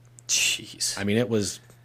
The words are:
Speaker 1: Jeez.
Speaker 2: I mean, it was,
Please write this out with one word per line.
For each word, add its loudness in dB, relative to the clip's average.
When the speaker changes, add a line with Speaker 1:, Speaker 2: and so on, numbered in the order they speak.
Speaker 1:
Jeez. -2
Speaker 2:
I -2
mean, 2
it 2
was, 0